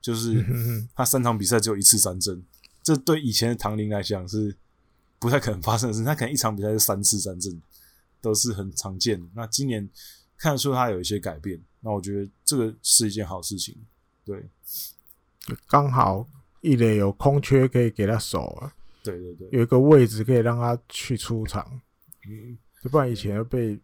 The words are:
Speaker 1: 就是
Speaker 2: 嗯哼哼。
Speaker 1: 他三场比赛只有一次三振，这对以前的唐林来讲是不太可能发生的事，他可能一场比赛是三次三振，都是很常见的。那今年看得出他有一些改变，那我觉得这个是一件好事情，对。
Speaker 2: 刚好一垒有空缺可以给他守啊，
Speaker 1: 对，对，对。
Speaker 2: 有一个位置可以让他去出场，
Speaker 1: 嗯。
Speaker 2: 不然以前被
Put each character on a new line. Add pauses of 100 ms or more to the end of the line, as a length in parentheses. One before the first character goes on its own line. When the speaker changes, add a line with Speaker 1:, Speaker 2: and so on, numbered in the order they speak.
Speaker 1:
就
是
Speaker 2:
嗯
哼
哼。
Speaker 1:
他
三
场
比
赛
只
有
一
次
三
振， (400)
这
对
以
前
的
唐
林
来
讲
是 (640)
不
太
可
能
发
生
的
事，
他
可
能
一
场
比
赛
是
三
次
三
振， (600)
都
是
很
常
见
的。
那
今
年 (480)
看
得
出
他
有
一
些
改
变， (200)
那
我
觉
得 (140)
这
个
是
一
件
好
事
情， (480)
对。 (1160)
Speaker 2:
刚
好 (360)
一
垒
有
空
缺
可
以
给
他
守 (140)
啊， (280)
Speaker 1:
对，
对，
对。
Speaker 2:
有
一
个
位
置
可
以
让
他 (100)
去
出
场， (460)
Speaker 1:
嗯。 (320)
Speaker 2:
不
然
以
前
被